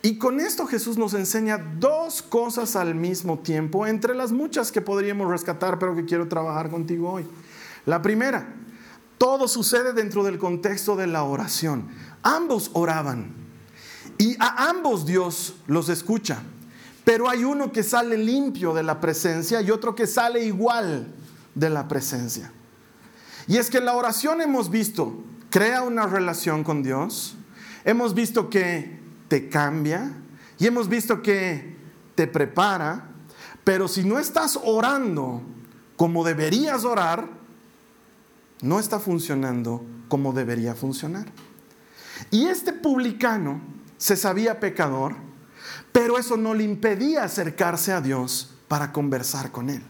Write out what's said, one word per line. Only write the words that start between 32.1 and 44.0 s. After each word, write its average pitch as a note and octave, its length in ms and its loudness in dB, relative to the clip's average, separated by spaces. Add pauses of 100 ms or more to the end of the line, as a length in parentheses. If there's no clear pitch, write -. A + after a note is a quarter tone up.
te D#3+ 120 4
prepara, F3 840 0 (560)
pero F#3+ 240 4
si F#3 160 0
no A3 140 2
estás D4+ 440 0
orando A3 760 0 (560)
como E3+ 260 4
deberías G3+ 640 2
orar, F3+ 420 2 (1300)
no D#3 180 2
está G#3+ 200 -2
funcionando C3+ 840 -2 (240)
como C#3 240 2
debería A#2+ 440 -2
funcionar. D3 520 -6 (1040)
Y A3+ 140 6
este F4+ 260 0
publicano A3+ 880 0 (360)
se - 180 2